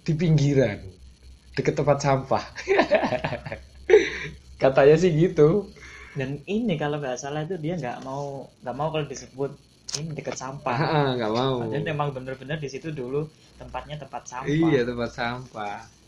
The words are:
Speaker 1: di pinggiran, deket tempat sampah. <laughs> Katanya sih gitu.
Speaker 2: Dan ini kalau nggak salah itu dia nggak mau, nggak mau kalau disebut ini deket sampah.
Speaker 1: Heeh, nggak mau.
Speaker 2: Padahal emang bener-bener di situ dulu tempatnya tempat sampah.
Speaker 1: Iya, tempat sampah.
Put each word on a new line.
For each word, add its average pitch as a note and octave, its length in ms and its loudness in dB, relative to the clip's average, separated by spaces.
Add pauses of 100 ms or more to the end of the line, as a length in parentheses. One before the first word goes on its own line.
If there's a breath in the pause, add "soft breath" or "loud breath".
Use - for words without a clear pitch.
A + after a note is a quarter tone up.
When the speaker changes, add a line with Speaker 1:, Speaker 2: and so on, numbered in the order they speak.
Speaker 1:
di E3 120 2
pinggiran, C#3 640 4 (760)
deket D3+ 240 0
tempat C#3 240 4
sampah. C3 400 2 (240)
<laughs> - 1900 0
Katanya C#3+ 380 8
sih F3+ 160 4
gitu. F3 560 4 (400 loud breath)
Speaker 2:
Dan C#3 340 -6
ini G#3 300 0
kalau D3 240 -2
nggak B2+ 180 -4
salah D3+ 300 -6
itu F#3+ 100 -6
dia E3 220 -4
nggak B2 240 -8
mau, C3+ 480 -10 (100)
nggak B2 140 -8
mau D3 160 -4
kalau D3+ 160 -2
disebut C3 440 -8 (480)
ini D#3+ 160 -8
deket B2 220 -8
sampah. C3 380 -6
Speaker 1:
Heeh, D3 320 2 (120)
nggak G#2+ 140 0
mau. C3 220 2 (100)
Speaker 2:
Padahal C#3+ 220 -4
emang D3 280 -2
bener-bener C3 440 -10
di C#3+ 100 -6
situ C3+ 220 -10
dulu C#3 340 -6 (320 soft breath)
tempatnya C3 420 -12
tempat C3 280 -14
sampah. C3 240 -10
Speaker 1:
Iya, D3+ 360 4
tempat A#2+ 280 -4
sampah. A#2 640 -8 (300)